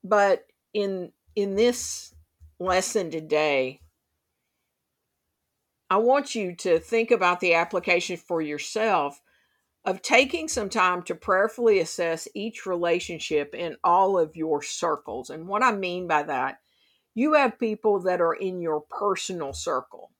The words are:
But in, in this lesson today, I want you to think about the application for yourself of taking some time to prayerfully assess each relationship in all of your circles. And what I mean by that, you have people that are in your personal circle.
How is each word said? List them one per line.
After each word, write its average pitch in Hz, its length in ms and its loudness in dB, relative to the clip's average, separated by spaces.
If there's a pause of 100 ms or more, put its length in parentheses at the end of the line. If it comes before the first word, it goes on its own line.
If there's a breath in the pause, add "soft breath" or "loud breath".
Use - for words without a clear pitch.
But 202 440 4 (280)
in, 196 380 -4 (240)
in 196 180 0
this 240 580 0 (460)
lesson 185 500 0
today, 151 720 0 (2000)
I 190 100 2
want 269 360 2
you 185 220 -6
to 170 240 2
think 226 320 0
about 180 260 2
the 175 160 2
application 175 640 0
for 165 260 -4
yourself 151 760 -2 (640)
of 190 180 -4
taking 285 460 2
some 214 200 -4
time 180 360 0
to 175 100 -6
prayerfully 208 640 2
assess 165 560 -2
each 208 320 -10
relationship 170 880 -2
in 170 300 -8
all 190 340 4
of 156 160 0
your 160 260 -2
circles. 143 720 -6
And 160 160 -12
what 202 160 -2
I 254 80 4
mean 180 380 -4
by 156 160 0
that, 135 340 -4 (560)
you 302 200 2
have 269 260 2
people 214 400 0
that 180 200 0
are 165 140 2
in 185 260 -6
your 156 200 -2
personal 180 720 -4
circle. - 680 -8